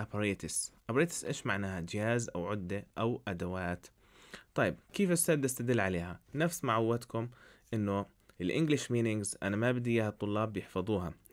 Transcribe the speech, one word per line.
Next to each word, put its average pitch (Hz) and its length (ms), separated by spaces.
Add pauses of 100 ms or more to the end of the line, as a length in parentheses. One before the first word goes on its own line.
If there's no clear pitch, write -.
apparatus. 104 720 (200)
apparatus 165 340
إيش - 200
معناها؟ 98 440
جهاز 113 400
أو 87 180
عدة 98 400 (100)
أو 113 300
أدوات. 90 600 (680)
طيب 120 200 (180)
كيف 196 180
أستاذ 165 240
بدي 139 100
أستدل 123 340
عليها؟ 90 400 (160)
نفس 165 280
ما 123 100
عودتكم 117 560 (440)
إنه 101 320 (360)
الإنجليش 139 500
مينينجز 110 520
أنا 98 120
ما 117 160
بدي 123 200
إياها 110 180
الطلاب 104 480
يحفظوها 92 560 (200)